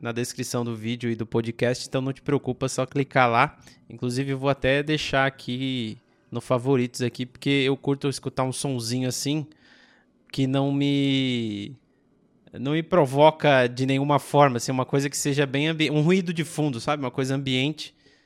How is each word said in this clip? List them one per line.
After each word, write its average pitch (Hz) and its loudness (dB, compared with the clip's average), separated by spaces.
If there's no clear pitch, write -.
na 117 -6
descrição 120 -4
do 117 -6
vídeo 117 -4
e 117 0
do 113 -6
podcast, 117 -2
então 135 -4
não 135 -4
te - -12
preocupa, 131 -2
só 131 -2
clicar 135 2
lá. 127 2
Inclusive, 123 -4
eu 135 -4
vou 135 -2
até 135 2
deixar 143 0
aqui 127 -6
no 120 -6
favoritos 123 0
aqui, 123 -2
porque - -4
eu 139 2
curto 139 -2
escutar 135 -4
um 131 -2
sonzinho 127 -4
assim, 143 -4
que 135 0
não 139 0
me, 135 0
não 127 -4
me 160 0
provoca 147 4
de 123 -2
nenhuma 139 2
forma, 143 4
assim, 127 -4
uma 127 -2
coisa 139 -2
que - -8
seja 143 0
bem 139 -2
ambi-, 156 0
um 151 2
ruído 180 2
de 165 -4
fundo, 143 -4
sabe? 147 -4
Uma 123 -4
coisa 135 -2
ambiente. 139 -2